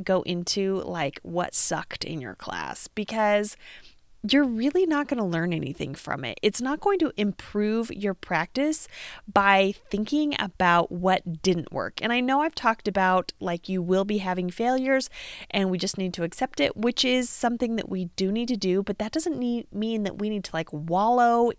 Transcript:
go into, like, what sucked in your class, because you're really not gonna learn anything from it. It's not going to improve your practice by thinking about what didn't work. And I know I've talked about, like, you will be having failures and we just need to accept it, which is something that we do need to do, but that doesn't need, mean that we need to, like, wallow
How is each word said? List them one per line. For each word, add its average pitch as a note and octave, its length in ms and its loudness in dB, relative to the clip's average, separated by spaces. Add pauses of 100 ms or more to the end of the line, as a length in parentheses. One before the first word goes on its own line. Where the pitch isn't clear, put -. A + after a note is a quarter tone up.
go F#3 200 2
into, F#3+ 640 -2
like, D#3 400 -4
what F3 320 -2
sucked - 500 -2
in D#3 160 -6
your G#2+ 140 -10
class, - 520 -8
because G#3 680 0 (720)
you're C#4+ 140 6
really C4 420 2
not D4 220 0
gonna A#3+ 180 -2
learn E3+ 280 0
anything D3 420 -4
from - 300 -6
it. A2+ 160 -6
It's - 180 2
not C4+ 220 -2
going G4 180 2
to D#4 160 0
improve G#3+ 720 -2
your G3 240 -2
practice B3+ 720 -2 (460)
by G3 420 6 (160)
thinking G3+ 480 0
about F3 540 4
what F3+ 500 0
didn't E3+ 300 0
work. - 300 -6
And A3+ 100 -2
I B3 80 2
know C4+ 220 2
I've D#4+ 120 0
talked A3+ 360 0
about, F#3 500 2
like, F3 300 -6
you F#3 120 -2
will F#3 220 2
be G#3 140 0
having F#3 320 -2
failures C4 600 0 (400)
and F#3+ 220 0
we F3+ 60 0
just F#3+ 200 -4
need F#3 180 -2
to F3 80 -2
accept B3+ 360 -4
it, - 160 2
which A#3+ 300 0
is B3+ 240 2
something A#3 480 -2
that - 100 -4
we F#3 300 -4
do F#3+ 120 0
need A#3 200 -2
to B3 80 0
do, F#3+ 260 0
but G3 160 -6
that G#3+ 140 -6
doesn't D#4+ 260 -2
need, A#3+ 320 -2
mean A3 320 -2
that - 160 -4
we G#3+ 100 -2
need G#3 140 -4
to, - 100 -12
like, D#3+ 200 -4
wallow A#3 840 4